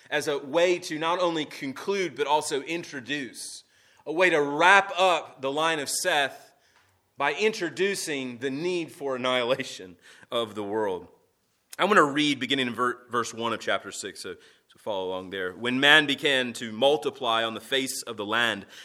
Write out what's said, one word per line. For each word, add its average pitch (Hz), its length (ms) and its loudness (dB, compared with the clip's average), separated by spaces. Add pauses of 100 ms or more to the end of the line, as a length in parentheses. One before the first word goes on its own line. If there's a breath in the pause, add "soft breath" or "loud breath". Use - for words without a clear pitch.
as 147 200 -2
a 143 80 0
way 170 420 2
to 160 180 -8
not 165 220 0
only 165 240 0
conclude 151 720 -4
but 139 120 -2
also 147 340 0
introduce, 139 1040 -8 (400 soft breath)
a 151 80 -6
way 180 160 6
to 160 120 4
wrap 180 560 6
up 180 440 2
the 135 100 -2
line 156 280 0
of 135 100 -6
Seth 147 640 0 (640 soft breath)
by 143 160 0
introducing 165 1040 -2
the 131 120 -4
need 165 440 -4
for 135 240 -6
annihilation 123 800 -2 (340 loud breath)
of 113 240 -2
the 107 80 -4
world. 101 460 -2 (680)
I 156 60 2
want 202 140 6
to 165 60 10
read 143 360 2
beginning 131 280 0
in 120 60 -6
ver-, 120 360 -2
verse 113 240 -2
one 113 180 -4
of 110 80 -4
chapter 98 320 -2
six, - 300 -12
so, 92 140 -10 (320 soft breath)
so - 120 -20
follow 95 280 -4
along 92 220 -6
there. 92 240 -6
"When 120 260 -2
man 147 260 8
began 135 480 0
to 113 200 -10
multiply 127 680 2
on 113 120 -2
the 104 80 -10
face 135 420 -4
of 117 140 -10
the 104 80 -4
land, 107 400 0 (200 loud breath)